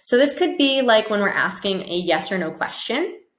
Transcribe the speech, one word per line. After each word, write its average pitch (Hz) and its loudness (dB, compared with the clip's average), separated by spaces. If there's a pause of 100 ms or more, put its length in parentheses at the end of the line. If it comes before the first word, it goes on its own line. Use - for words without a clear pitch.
So - 2
this 285 4
could 349 0
be 269 2
like 220 4
when 208 0
we're 196 2
asking 190 -2
a - -8
yes 175 -2
or 196 -2
no 165 -4
question. - -6 (200)